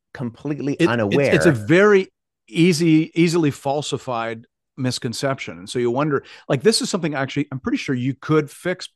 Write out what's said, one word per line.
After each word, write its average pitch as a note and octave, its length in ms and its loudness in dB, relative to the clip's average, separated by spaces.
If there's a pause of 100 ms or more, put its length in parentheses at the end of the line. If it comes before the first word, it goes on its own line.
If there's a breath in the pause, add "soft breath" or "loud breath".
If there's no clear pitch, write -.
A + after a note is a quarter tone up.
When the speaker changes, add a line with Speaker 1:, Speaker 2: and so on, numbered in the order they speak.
(120)
Speaker 1:
completely C3+ 640 -6
Speaker 2:
It, - 80 -2
it's, E3 80 4
Speaker 1:
unaware. A#2 420 2
Speaker 2:
it's F3 140 2
a D#3+ 60 4
very F#3 560 4 (400)
easy, E3 680 4
easily E3 380 2
falsified A#2+ 920 -6 (320)
misconception. B2+ 800 -4
And F#2 120 -16
so C3 80 -6
you A#2+ 120 0
wonder, C3+ 320 0 (280 loud breath)
like, C#3+ 120 0
this G#3+ 200 4
is A3 80 -4
something D#3+ 240 -4
actually, C3+ 360 -4
I'm C3 100 -8
pretty B3+ 180 -2
sure - 160 -4
you B2+ 200 -2
could D3+ 360 0
fix - 440 -8